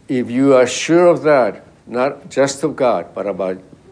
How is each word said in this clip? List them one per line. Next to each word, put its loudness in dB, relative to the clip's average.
if -4
you 2
are 4
sure 2
of 2
that, 0
not -6
just -2
of -2
God, -2
but -8
about -6